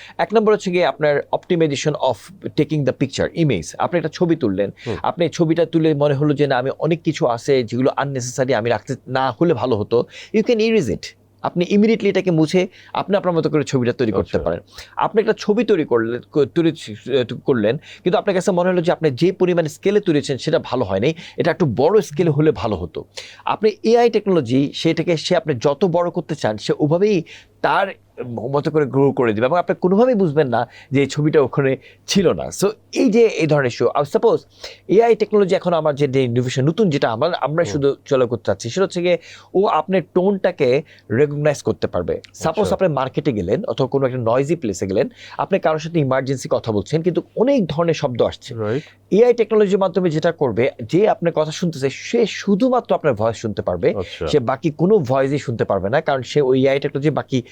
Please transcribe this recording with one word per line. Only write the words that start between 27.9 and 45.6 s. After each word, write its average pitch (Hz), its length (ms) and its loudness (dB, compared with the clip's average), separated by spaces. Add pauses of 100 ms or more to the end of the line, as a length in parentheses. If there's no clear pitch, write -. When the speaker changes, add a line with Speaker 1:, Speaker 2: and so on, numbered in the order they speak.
Speaker 1:
মতো 131 440 -4
করে 151 140 2
গ্রো 135 260 2
করে 120 220 2
দিবে 113 140 0
এবং 165 100 0
আপনি 175 240 0
কোনোভাবেই 220 340 4
বুঝবেন 156 320 2
না 117 200 0 (240)
যে 135 80 2
এই 139 80 2
ছবিটা 147 340 2
ওখানে 131 360 0 (300)
ছিল 170 260 2
না। 73 140 -6
So - 220 -2 (220)
এই 269 180 2
যে 226 180 6
এই 160 200 0
ধরনের 143 200 2
ইস্যু, 120 200 0
আর 143 180 0
সাপোজ 165 400 0 (420)
এআই 226 280 6
টেকনোলজি 202 400 2
এখন 175 180 0
আমার 156 220 0
যে, 143 120 0
যে 131 160 2
ইনোভেশন 127 440 0
নতুন 180 220 2
যেটা 139 220 0
আমার, 139 220 -2
আমরা 156 300 -2
Speaker 2:
হুম। - 80 -2
Speaker 1:
শুধু 139 240 0 (100)
চলে 131 200 2
করতে 113 200 -4
চাচ্ছি, 110 240 -4
সেটা 185 140 -2
হচ্ছে 185 180 -4
গিয়ে 175 160 2 (360)
ও 190 120 2
আপনার 185 360 0 (120)
টোনটাকে 180 680 2 (300)
রেকগনাইজ 147 520 0
করতে 110 240 -2
পারবে। - 340 -4 (120)
সাপোজ 160 280 -4
Speaker 2:
আচ্ছা। 190 140 0
Speaker 1:
আপনি 185 120 0
মার্কেটে 135 460 -2
গেলেন 104 320 -2
অথবা 127 220 -2
কোনো 135 180 0
একটা 127 120 -2
নয়েজি 127 380 0
প্লেসে 104 320 -4
গেলেন, 104 220 0 (280)
আপনি 185 220 -2
কারোর 156 200 0